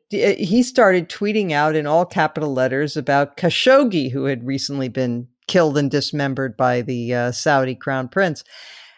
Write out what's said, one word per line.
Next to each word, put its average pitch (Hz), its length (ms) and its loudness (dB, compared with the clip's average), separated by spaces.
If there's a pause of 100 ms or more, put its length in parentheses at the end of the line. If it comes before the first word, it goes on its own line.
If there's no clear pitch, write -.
he 202 540 2
started 190 440 4
tweeting 202 440 -2
out 151 240 2
in 151 100 0
all 160 180 2
capital 156 480 -2
letters 135 460 0
about 139 400 0
Khashoggi, 185 760 2
who 135 140 -4
had 123 220 -4
recently 135 420 -4
been 120 380 -4 (200)
killed 156 300 2
and 143 140 0
dismembered 135 640 -4
by 123 240 2
the, 120 320 -4
uh, 123 180 -2
Saudi 131 440 0
crown 131 320 -6
prince. 180 360 -2 (540)